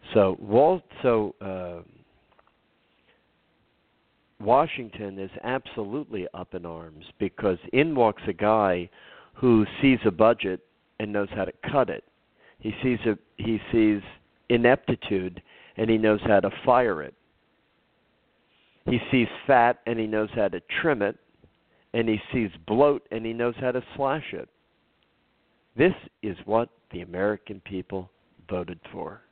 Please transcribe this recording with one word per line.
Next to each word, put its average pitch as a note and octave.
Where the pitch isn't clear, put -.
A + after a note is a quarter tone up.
So G2
Walt, C#3+
so, A2
uh, F2+
Washington A2
is F#2+
absolutely A#2
up F2+
in F2+
arms E2
because F#2+
in D3+
walks A2+
a G2+
guy G2
who A2+
sees C3+
a G#2
budget G#2
and G#2
knows G2+
how F#2+
to F2+
cut C3+
it. -
He G#2+
sees B2
a, G#2
he A2
sees G#2+
ineptitude A2+
and A2
he A2+
knows G#2+
how G2+
to F#2+
fire A#2+
it. C#2
He B2
sees A#2+
fat B2
and A2+
he A2
knows G#2+
how G#2+
to F#2
trim C#3+
it, G2+
and A2+
he A2
sees A#2
bloat C#3
and A2+
he A2+
knows A#2+
how B2+
to B2
slash C#3
it. E2+
This E3
is G2
what A2+
the F2+
American F#2+
people F#2
voted F2+
for. E2+